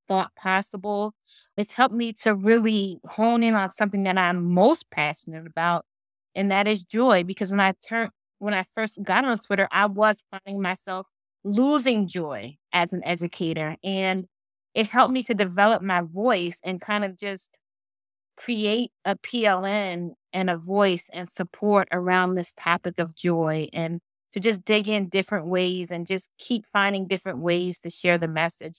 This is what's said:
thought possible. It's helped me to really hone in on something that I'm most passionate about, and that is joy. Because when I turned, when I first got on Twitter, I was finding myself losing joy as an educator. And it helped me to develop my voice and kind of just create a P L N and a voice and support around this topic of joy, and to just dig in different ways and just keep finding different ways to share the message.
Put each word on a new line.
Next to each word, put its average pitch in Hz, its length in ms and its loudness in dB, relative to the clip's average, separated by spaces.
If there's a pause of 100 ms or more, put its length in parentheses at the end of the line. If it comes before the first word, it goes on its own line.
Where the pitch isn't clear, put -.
thought 190 300 0
possible. 202 760 -2 (440)
It's 208 160 -4
helped 254 200 4
me 233 200 -2 (100)
to 220 100 4
really 208 720 2
hone 233 380 2
in 226 120 4
on 190 140 0
something 202 340 0
that 190 140 2
I'm 180 360 2
most 220 360 4
passionate 160 560 -6
about, 165 400 0 (480)
and 196 160 0
that 196 160 2
is 208 160 0
joy. 214 440 4
Because 190 260 -6
when 202 80 0
I 190 140 4 (120)
turned, 226 260 -4 (280)
when 208 140 -4
I 185 100 -2
first 214 400 -8
got 196 220 2
on 240 120 0
Twitter, 196 340 0
I 196 160 2
was 208 440 2
finding 196 300 -8
myself 185 460 -6 (360)
losing 233 640 2
joy 147 480 -8 (160)
as 175 220 0
an 180 100 -6
educator. 165 800 -4
And 190 440 -2 (460)
it 214 140 0
helped 247 260 4
me 254 100 -2
to 240 100 -4
develop 202 480 2
my 185 200 0
voice 175 600 -2
and 185 160 -6
kind 208 240 -2
of 190 140 -8
just 196 400 -10 (800)
create 220 540 -2 (120)
a 196 140 0
P 233 280 -4
L 190 200 2
N 185 480 -4 (180)
and 185 180 -2
a 175 80 0
voice 185 540 0
and 175 180 -10
support 202 640 0
around 180 440 2
this 175 180 -6
topic - 460 -2
of 165 160 -4
joy, 160 580 0
and 165 260 -4 (320)
to - 80 -6
just 190 240 0
dig 214 240 2
in 202 220 -2
different 185 380 -2
ways 180 440 -2
and 170 160 -6
just 190 220 -6 (100)
keep 226 260 -4
finding 196 400 0
different 185 340 -4
ways 175 420 0
to 170 80 -10
share 175 280 0
the 165 120 -2
message. 160 500 -4